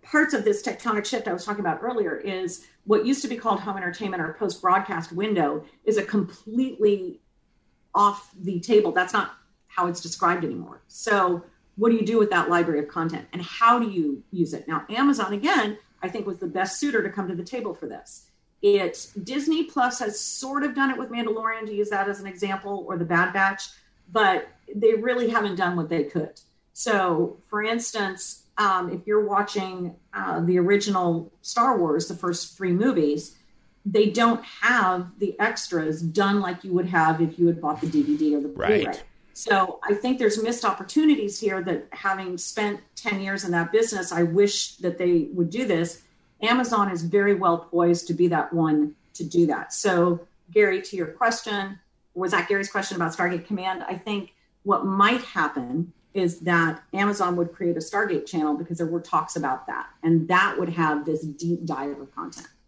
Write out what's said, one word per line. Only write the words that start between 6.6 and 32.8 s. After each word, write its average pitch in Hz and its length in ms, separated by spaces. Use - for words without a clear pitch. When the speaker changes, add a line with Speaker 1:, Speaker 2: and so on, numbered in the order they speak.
Speaker 1:
off 202 360
the 175 200
table. 208 320
That's 185 200
not 202 220
how 180 200
it's 175 140
described 170 440
anymore. - 440
So 180 540
what 226 140
do 226 60
you 202 100
do 226 120
with 208 120
that 170 180
library 170 320
of 147 80
content, 165 460
and 175 80
how 233 360
do 233 120
you 156 320
use 175 220
it? - 120
Now, 160 220
Amazon, 226 460
again, 220 420
I 185 60
think 196 180
was 180 120
the 185 80
best 185 340
suitor 254 220
to 202 80
come 190 180
to 185 60
the 175 100
table 214 300
for - 120
this. - 380
It, 202 440
Disney 294 420
Plus 247 360
has 208 180
sort 277 460
of 262 100
done 269 160
it 247 80
with 247 120
Mandalorian, 226 560
to 214 80
use 208 160
that 196 180
as 196 120
an 196 60
example, 196 640
or 185 100
The 170 60
Bad 170 280
Batch, 196 360
but 190 380
they 220 200
really 240 360
haven't 202 260
done 180 200
what 160 120
they 160 160
could. - 360
So, 180 640
for 208 140
instance, 214 800
um, 185 360
if 175 140
you're 208 180
watching, 190 720
uh, 185 280
the 180 180
original 180 760
Star 240 360
Wars, 160 300
the 170 80
first 175 400
three 185 160
movies, 175 640